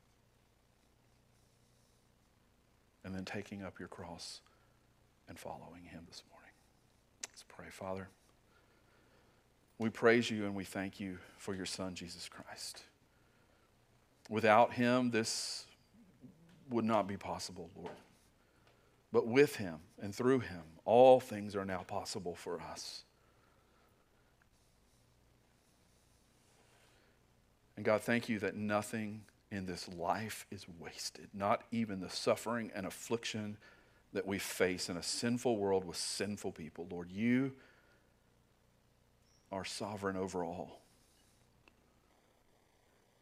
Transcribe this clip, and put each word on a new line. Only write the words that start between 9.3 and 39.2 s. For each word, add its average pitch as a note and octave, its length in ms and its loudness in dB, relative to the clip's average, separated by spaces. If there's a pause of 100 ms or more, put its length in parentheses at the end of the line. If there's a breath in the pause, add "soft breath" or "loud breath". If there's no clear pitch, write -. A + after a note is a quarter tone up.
we A2+ 120 2
praise A2+ 400 6
you G#2+ 160 -2
and G2+ 80 -4
we G2 120 -4
thank F#2+ 340 -6
you F#2 200 -6 (180)
for G2+ 180 -6
your F#2 100 -4
Son, F#2 300 -6
Jesus F2 320 -12
Christ. - 540 -14 (1500 soft breath)
Without A2 440 8
him, B2 380 4
this - 560 -2 (1000)
would A#2 140 0
not A2 240 4
be G2 80 -6
possible, F2+ 640 -8
Lord. E2+ 180 -10 (1160 soft breath)
But A#2 120 6
with C3+ 300 6
him E2+ 220 -6 (240)
and G2+ 120 -6
through B2+ 260 4
him, F#2 240 -8 (200)
all B2+ 380 10
things G#2 340 -6
are G2 100 -2
now F#2 220 -4
possible F2+ 480 -6
for E2+ 240 -6
us. - 440 -12 (4000 soft breath)
And G#2+ 80 -4
God, G#2+ 160 6
thank A#2 260 2
you A2 120 2
that G2 180 0
nothing G#2+ 640 -2 (280)
in G2 160 -4
this F2+ 220 -6
life F#2 640 -2
is G2+ 140 -12 (120)
wasted, - 560 -12
not G2+ 380 2
even G#2+ 300 -2
the D#2 80 -6
suffering A2+ 640 0
and F#2+ 100 -4
affliction G#2+ 720 -4 (580 soft breath)
that F#2+ 140 -2
we G2 100 0
face F2+ 520 0
in F2+ 80 -4
a D#2+ 60 -8
sinful A#2+ 540 0
world G2 280 2
with E2 100 -8
sinful G2+ 560 -4
people. E2+ 400 -10
Lord, F2 200 -8
you B2 420 2 (2000 soft breath)